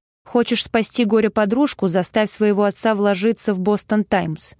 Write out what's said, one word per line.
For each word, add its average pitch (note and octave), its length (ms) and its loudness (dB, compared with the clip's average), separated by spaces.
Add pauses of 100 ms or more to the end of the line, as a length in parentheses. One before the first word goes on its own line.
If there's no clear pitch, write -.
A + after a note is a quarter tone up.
(260)
Хочешь A#3+ 380 0
спасти A#3+ 400 0
горе-подружку, G#3+ 840 0
заставь F#3 420 0
своего G#3 320 2
отца G#3 320 0
вложиться G3+ 580 0
в F#3 60 -4
«Бостон G#3 460 0
Таймс». E3+ 540 -4